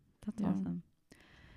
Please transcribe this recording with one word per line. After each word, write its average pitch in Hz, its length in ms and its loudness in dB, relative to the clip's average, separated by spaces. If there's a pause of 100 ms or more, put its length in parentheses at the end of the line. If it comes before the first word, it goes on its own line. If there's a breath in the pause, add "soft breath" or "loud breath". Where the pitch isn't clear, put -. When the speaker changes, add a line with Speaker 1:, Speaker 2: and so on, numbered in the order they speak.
(260)
Speaker 1:
That's 214 160 -2
Speaker 2:
Yeah. 202 80 4
Speaker 1:
awesome. 175 340 2 (720 soft breath)